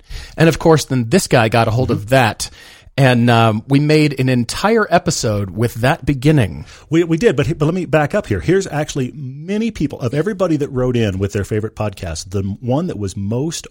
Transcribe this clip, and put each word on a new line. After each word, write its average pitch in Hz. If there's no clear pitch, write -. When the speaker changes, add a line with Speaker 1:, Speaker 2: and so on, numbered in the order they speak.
Speaker 1:
And 165
of -
course, 160
then 123
this -
guy 117
got 113
a 110
hold 113
of 110
Speaker 2:
Mm-hmm. 101
Speaker 1:
that. 123
And, 120
um, 113
we 139
made 151
an 131
entire 196
episode 110
with 110
that 127
beginning. 127
Speaker 2:
We, 165
we 165
did, 214
but, 139
but 147
let 165
me 185
back 147
up 202
here. 98
Here's 185
actually 147
many 160
people, -
of 123
everybody 175
that 139
wrote 127
in 104
with 98
their 101
favorite 110
podcast, 92
the 98
one 123
that -
was 98
most 120